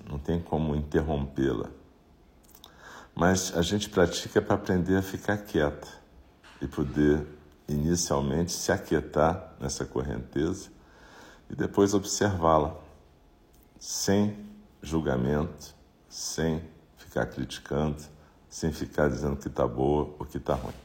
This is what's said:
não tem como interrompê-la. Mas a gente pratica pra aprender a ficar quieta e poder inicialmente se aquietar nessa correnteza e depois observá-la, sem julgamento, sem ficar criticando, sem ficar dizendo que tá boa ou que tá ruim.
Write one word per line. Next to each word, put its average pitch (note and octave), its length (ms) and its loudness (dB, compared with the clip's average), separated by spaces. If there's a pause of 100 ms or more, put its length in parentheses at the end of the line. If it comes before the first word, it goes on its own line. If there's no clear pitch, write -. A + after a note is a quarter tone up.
não D2 120 -8
tem E2+ 200 -2
como D#2 360 -2
interrompê-la. C#2+ 920 0 (1400)
Mas F#2 440 2
a E2+ 60 4
gente G#2 260 0
pratica - 520 2
pra G2+ 140 2
aprender F#2 420 2
a F#2+ 60 4
ficar G2 360 -4
quieta - 500 -2 (760)
e C#2 60 -6
poder D2 580 2 (400)
inicialmente D2 840 0
se - 180 -4
aquietar - 880 0
nessa C2+ 260 -6
correnteza C2 840 -4 (800)
e - 60 -10
depois G2+ 360 4
observá-la, E2+ 840 4 (1040)
sem - 680 0 (340)
julgamento, D2 920 0 (340)
sem - 540 -2 (340)
ficar - 300 -4
criticando, D2 760 -4 (460)
sem - 240 -4
ficar - 360 0
dizendo C#2+ 280 -2
que - 140 -8
tá C#2 160 0
boa C#2 520 0
ou - 60 -6
que - 140 -8
tá D2 160 -2
ruim. B1+ 180 -6 (120)